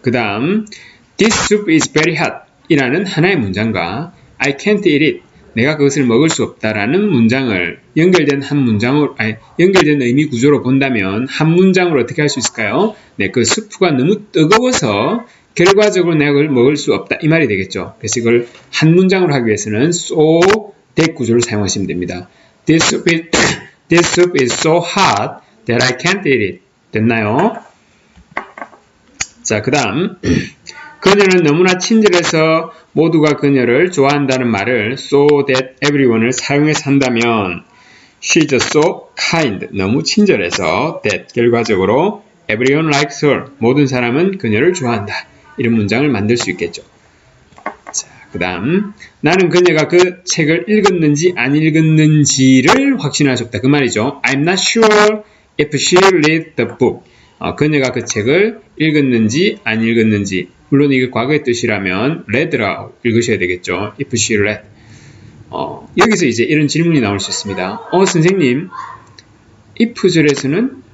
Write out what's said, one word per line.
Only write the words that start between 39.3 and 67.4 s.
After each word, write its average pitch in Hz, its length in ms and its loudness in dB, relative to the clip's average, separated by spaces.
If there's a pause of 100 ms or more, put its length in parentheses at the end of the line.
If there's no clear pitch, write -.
너무 104 320 -2
친절해서 107 1000 0
that 95 280 -4
결과적으로 117 920 0 (260)
everyone 135 380 0
likes 147 360 -2
her, 123 200 0 (140)
모든 135 280 2
사람은 127 520 -2
그녀를 120 340 0
좋아한다. 117 420 -6 (440)
이런 117 160 0
문장을 113 340 0
만들 110 280 0
수 110 140 -4
있겠죠. - 320 -8 (1120)
자, - 160 -10 (240)
그 85 60 -10
다음. 95 540 -4 (280)
"나는 175 280 2
그녀가 160 400 2
그 180 360 0
책을 165 440 -2
읽었는지 180 680 2
안 131 180 0
읽었는지를 147 1400 4
확신할 139 380 0
수 120 80 -4
없다." - 160 -8
그 135 60 -2
말이죠. 135 580 0
"I'm 135 160 0
not 180 200 0
sure 214 600 2 (380)
if 147 160 -2
she 175 260 2
read 160 540 2
the 113 120 -2 (100)
book." - 240 0 (360)
어, 85 160 -6
그녀가 143 380 0
그 117 120 -6
책을 165 560 0 (160)
읽었는지 147 880 0
안 113 180 -2
읽었는지, 107 640 0 (200)
물론 139 240 2
이게 127 180 0
과거의 147 340 -2
뜻이라면 110 840 -2
read라고 117 640 -4 (100)
읽으셔야 117 340 0
되겠죠. 90 600 -6
If 139 140 -8
she 110 260 -2
read. 104 220 -2 (880)
어, - 460 -10
여기서 208 300 2
이제 117 180 0
이런 151 220 0
질문이 160 340 0
나올 101 200 -2
수 - 100 -8
있습니다. 95 640 -8